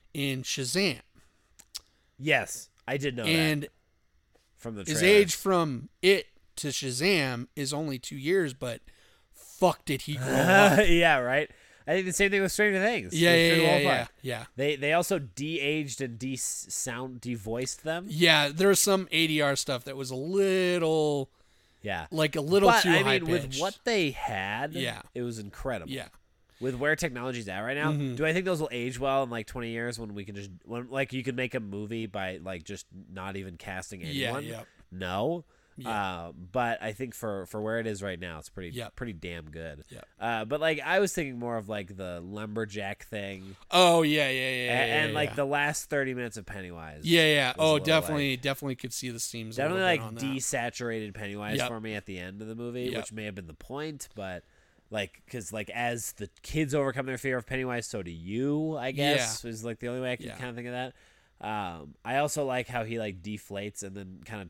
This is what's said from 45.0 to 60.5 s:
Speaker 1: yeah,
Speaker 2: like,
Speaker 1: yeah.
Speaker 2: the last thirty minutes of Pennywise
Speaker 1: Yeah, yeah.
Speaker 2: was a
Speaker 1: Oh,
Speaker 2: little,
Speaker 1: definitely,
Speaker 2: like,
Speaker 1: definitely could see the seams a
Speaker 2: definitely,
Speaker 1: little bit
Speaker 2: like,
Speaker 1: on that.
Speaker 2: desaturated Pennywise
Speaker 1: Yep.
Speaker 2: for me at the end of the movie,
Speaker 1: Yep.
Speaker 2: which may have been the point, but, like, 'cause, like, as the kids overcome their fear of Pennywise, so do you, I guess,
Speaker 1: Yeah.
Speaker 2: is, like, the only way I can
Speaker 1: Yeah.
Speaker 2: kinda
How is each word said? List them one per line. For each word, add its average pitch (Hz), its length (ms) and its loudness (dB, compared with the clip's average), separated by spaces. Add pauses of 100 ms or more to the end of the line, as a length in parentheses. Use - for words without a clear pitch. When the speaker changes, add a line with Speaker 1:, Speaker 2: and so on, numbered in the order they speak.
Speaker 1:
yeah, - 60 -2
Speaker 2:
like, 147 120 0
Speaker 1:
yeah. 107 60 -10
Speaker 2:
the 139 100 0
last 143 420 0
thirty 135 240 0
minutes 123 240 -6
of 101 80 -12
Pennywise 85 640 -10
Speaker 1:
Yeah, 165 180 6
yeah. 147 280 6
Speaker 2:
was - 40 -6
a - 40 -4
Speaker 1:
Oh, 156 140 6
Speaker 2:
little, 147 120 0
Speaker 1:
definitely, 151 460 2
Speaker 2:
like, 123 100 -4
Speaker 1:
definitely 139 340 -2
could 123 160 -10
see - 160 -6
the 120 120 -8
seams 110 360 -8
a 131 60 0
Speaker 2:
definitely, 175 220 0
Speaker 1:
little 175 120 4
bit 131 60 -2
Speaker 2:
like, 113 60 -8
Speaker 1:
on 110 80 -10
that. 131 220 -4
Speaker 2:
desaturated 117 760 -4
Pennywise 104 420 -6
Speaker 1:
Yep. 123 120 0
Speaker 2:
for 117 120 -6
me 110 140 -6
at 101 100 -8
the 95 140 -10
end 95 240 -12
of 110 60 -12
the 113 80 -10
movie, 120 340 -8
Speaker 1:
Yep. 117 80 -4
Speaker 2:
which 113 140 -10
may 107 120 -8
have 104 120 -8
been 92 100 -12
the 78 80 -14
point, 147 600 -10
but, 95 300 -8 (460)
like, 104 400 -6
'cause, 120 200 -10
like, 107 200 -8
as 120 440 -4
the 101 140 -10 (140)
kids 151 320 -2
overcome 135 320 0
their 131 100 -4
fear 127 220 -2
of 113 80 -8
Pennywise, 127 400 -4
so 104 160 -6
do 87 80 -8
you, 135 640 -2
I 131 140 -4
guess, 131 540 0
Speaker 1:
Yeah. 117 60 -6
Speaker 2:
is, 110 140 -10
like, 117 140 -6
the 120 100 -8
only 127 140 -4
way 127 100 -2
I 123 40 -2
can 147 100 -12
Speaker 1:
Yeah. 107 100 -10
Speaker 2:
kinda 123 160 -8